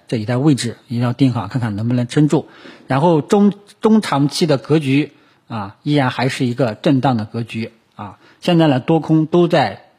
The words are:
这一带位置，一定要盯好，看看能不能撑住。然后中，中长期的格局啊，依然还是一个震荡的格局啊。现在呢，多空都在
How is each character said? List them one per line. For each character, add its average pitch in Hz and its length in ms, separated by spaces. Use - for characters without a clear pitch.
这 123 80
一 107 80
带 120 120
位 143 180
置， 117 220
一 123 60
定 117 60
要 120 120
盯 127 200
好， 113 140
看 117 140
看 107 160
能 110 100
不 123 80
能 123 140
撑 151 180
住。 143 220
然 131 120
后 160 220
中， 202 300
中 220 220
长 143 260
期 - 180
的 143 120
格 156 220
局 139 320
啊， 104 360
依 147 120
然 131 160
还 127 180
是 135 160
一 120 100
个 120 200
震 139 260
荡 127 160
的 107 80
格 117 180
局 110 300
啊。 104 240
现 175 180
在 165 80
呢， 127 140
多 160 200
空 156 260
都 175 200
在 160 400